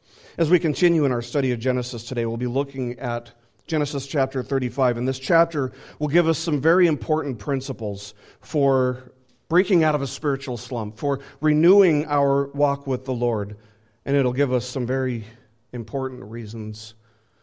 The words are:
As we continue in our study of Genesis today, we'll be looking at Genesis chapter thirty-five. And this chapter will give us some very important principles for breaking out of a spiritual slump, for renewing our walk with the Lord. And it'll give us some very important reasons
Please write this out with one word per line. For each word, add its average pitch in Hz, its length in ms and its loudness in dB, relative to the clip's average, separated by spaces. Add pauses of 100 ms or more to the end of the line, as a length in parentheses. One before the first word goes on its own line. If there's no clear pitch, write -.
(380)
As 151 120 0
we 165 100 6
continue 165 440 2
in 135 80 2
our 117 100 0
study 131 300 -2
of 117 80 -2
Genesis 123 440 -2
today, 117 220 -4
we'll 117 120 -4
be 123 100 -4
looking 131 520 -4
at 120 320 -6 (340)
Genesis 147 420 -2
chapter 135 360 0
thirty-five. 131 520 0
And 120 100 -2
this 131 140 -2
chapter 165 540 0 (260)
will 151 80 -2
give 156 200 4
us 160 100 2
some 147 240 -2
very 175 260 4
important 147 520 -2
principles 117 760 -6 (260)
for 131 720 0 (380)
breaking 175 340 4
out 156 100 4
of 139 80 0
a 135 60 -4
spiritual 135 480 -4
slump, 110 420 -8
for 139 220 -2 (220)
renewing 156 640 4
our 139 420 2
walk 139 400 -2
with 131 160 -2
the 131 100 -4
Lord. 110 440 -2 (480)
And 139 100 0
it'll 127 160 2
give 127 220 0
us 123 120 0
some 127 200 -4
very 127 400 -2 (480)
important 127 500 -6
reasons 107 680 -10 (500)